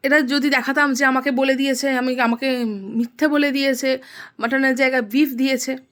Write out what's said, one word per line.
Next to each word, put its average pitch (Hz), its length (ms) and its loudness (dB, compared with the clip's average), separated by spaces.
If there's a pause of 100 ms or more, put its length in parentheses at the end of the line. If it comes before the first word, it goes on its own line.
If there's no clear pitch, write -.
এটা 285 180 4
যদি 277 280 0
দেখাতাম 269 440 0
যে 269 120 0
আমাকে 262 260 2
বলে 269 240 2
দিয়েছে, 269 340 0
আমি, 254 300 -2
আমাকে 247 460 0
মিথ্যে 226 640 -4
বলে 285 240 2
দিয়েছে, 262 480 0 (400)
মাটনের 262 360 2
জায়গায় 262 260 2
বিফ 262 280 0
দিয়েছে। 262 480 -2 (140)